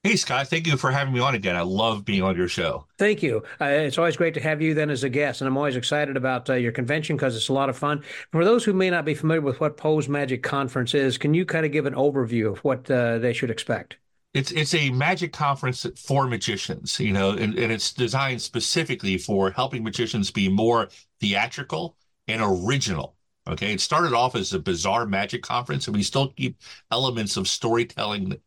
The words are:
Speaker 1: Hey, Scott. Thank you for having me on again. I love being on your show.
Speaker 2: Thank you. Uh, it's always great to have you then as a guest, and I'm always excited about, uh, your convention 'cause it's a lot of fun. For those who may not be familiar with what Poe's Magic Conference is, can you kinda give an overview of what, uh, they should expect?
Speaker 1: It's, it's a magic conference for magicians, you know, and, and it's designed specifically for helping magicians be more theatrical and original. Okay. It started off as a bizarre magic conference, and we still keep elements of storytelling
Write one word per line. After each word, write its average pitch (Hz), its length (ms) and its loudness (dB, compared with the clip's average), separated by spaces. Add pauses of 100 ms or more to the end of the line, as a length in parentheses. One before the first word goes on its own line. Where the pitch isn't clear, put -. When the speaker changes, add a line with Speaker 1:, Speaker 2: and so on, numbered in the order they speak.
Speaker 1:
Hey, 208 120 4
Scott. 135 320 0
Thank 165 180 -2
you 147 100 4
for 131 140 0
having 135 240 0
me 123 60 2
on 131 140 2
again. 95 220 0
I 87 60 0
love 101 420 0
being 98 180 2
on 92 140 2
your 90 100 2
show. - 400 -2 (120)
Speaker 2:
Thank 208 240 4
you. 110 200 0 (160)
Uh, 151 60 0
it's 143 320 2
always 165 220 2
great 165 160 2
to 151 60 -4
have 151 200 -2
you 160 140 2
then 151 160 0
as 131 120 -2
a 139 60 0
guest, 135 320 0
and 135 80 0
I'm 131 80 2
always 139 200 0
excited 143 420 -2
about, 127 320 -2
uh, 131 40 4
your 120 180 2
convention 147 440 -2
'cause 127 180 0
it's - 140 -4
a 135 60 2
lot 139 160 2
of 123 80 -6
fun. 147 240 0 (280)
For 165 140 4
those 233 220 4
who 202 80 4
may 185 160 4
not 165 160 0
be 156 80 0
familiar 160 260 2
with 139 200 -2
what 151 180 0
Poe's 156 280 2
Magic 135 360 -2
Conference 135 500 -2
is, 135 240 2
can 151 160 2
you 180 140 2
kinda 160 240 0
give 139 160 0
an 131 80 -2
overview 120 580 2
of 92 60 -8
what, 127 320 -2
uh, 120 280 2
they 120 140 2
should 117 180 -2
expect? - 460 -4 (380)
Speaker 1:
It's, 135 180 -2
it's 151 220 -2
a 143 160 2
magic 156 420 0
conference 139 540 -2 (100)
for 135 300 0
magicians, - 760 -4
you 104 140 2
know, 98 160 4
and, 107 280 -2
and 113 140 0
it's 107 180 -2
designed 127 520 -2
specifically 113 760 -2
for 95 360 0
helping 127 300 -2
magicians 110 480 -2
be 98 200 2
more 110 380 4 (320)
theatrical 160 760 -2 (320)
and 113 140 -2
original. 95 760 0 (300)
Okay. - 260 -4
It 190 80 -2
started 160 320 2
off 120 220 2
as 98 180 -2
a 92 60 0
bizarre 117 480 0
magic 101 360 -2
conference, 127 440 -4
and 107 100 -2
we 101 60 2
still 135 340 0
keep 127 220 -4 (320)
elements 117 480 0
of 95 100 -2
storytelling 110 880 -2 (100)